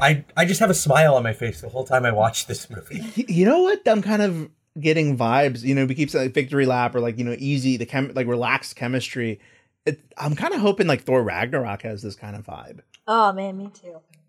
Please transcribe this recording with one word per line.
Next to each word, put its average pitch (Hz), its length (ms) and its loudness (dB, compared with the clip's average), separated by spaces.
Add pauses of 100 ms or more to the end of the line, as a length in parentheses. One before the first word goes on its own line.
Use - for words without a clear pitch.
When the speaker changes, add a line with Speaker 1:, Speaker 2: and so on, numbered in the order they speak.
Speaker 1:
I, 143 240 2 (120)
I 170 80 4
just 185 160 0
have 214 100 4
a 165 40 4
smile 147 420 6
on 123 60 4
my 113 100 -2
face 117 280 -6
the 113 80 -14
whole 123 160 -8
time 127 200 0
I 117 80 2
watch 110 340 0
this - 240 -10
movie. 117 300 -14 (160)
Speaker 2:
Y-, 214 120 -2
you 175 160 4
know 302 180 6
what 403 240 0
I'm 214 160 4
kind 208 200 0
of 170 260 -2 (320)
getting 156 380 2
vibes, 120 440 2
you 131 120 0
know, 139 120 2
we 131 80 -2
keep 143 160 -2
saying, 131 160 0
like, 127 80 -6
victory 139 320 0
lap 123 280 0
or, 123 60 0
like, 117 180 -2
you 123 60 -4
know, 120 140 -4
easy, 131 380 0
the 113 100 -6
chem-, 139 280 -4
like, 127 140 -2
relaxed 120 480 -2
chemistry. 123 640 -6 (440)
It, 156 160 -4 (160)
I'm 147 200 -4
kinda 320 220 -4
hoping, 202 280 2
like, 139 160 0
Thor 131 200 2
Ragnarok 107 600 -4
has 107 200 -10
this 104 140 -10
kind 104 200 -14
of 104 100 -14
vibe. - 340 -16 (280)
Speaker 3:
Oh, 214 240 4
man, 190 260 -8
me 202 160 -14
too. 175 220 -20 (320)